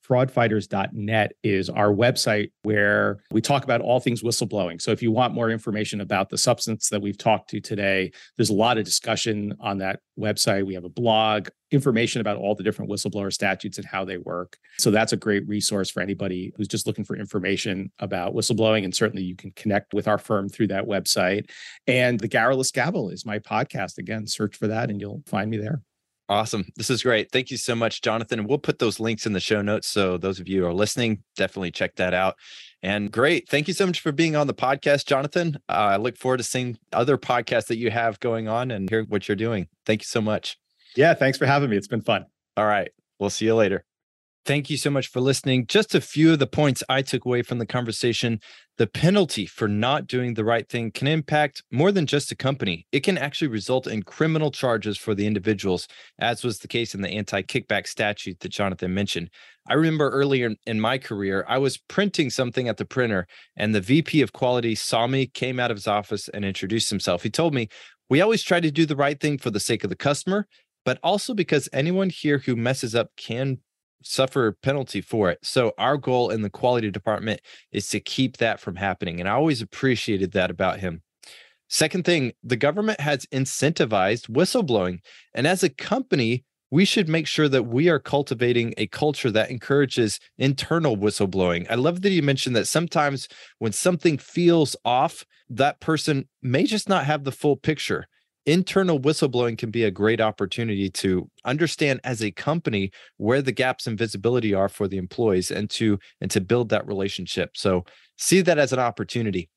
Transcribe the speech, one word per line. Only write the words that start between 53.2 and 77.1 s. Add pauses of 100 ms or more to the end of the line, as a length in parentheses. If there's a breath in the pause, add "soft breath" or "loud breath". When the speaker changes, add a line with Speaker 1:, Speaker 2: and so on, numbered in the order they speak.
Speaker 2:
result
in
criminal
charges
for
the
individuals, (320 loud breath)
as
was
the
case
in
the
anti-kickback
statute
that
Jonathan
mentioned. (380 loud breath)
I
remember
earlier (100)
in
my
career,
I
was
printing
something
at
the
printer, (300 loud breath)
and
the
V
P
of
quality
saw
me,
came
out
of
his
office,
and
introduced
himself.
He
told
me, (420 loud breath)
"We
always
try
to
do
the
right
thing
for
the
sake
of
the
customer, (380 soft breath)
but
also
because
anyone
here
who
messes
up
can (420)
suffer
a
penalty
for
it.
So
our
goal
in
the
quality
department (320 loud breath)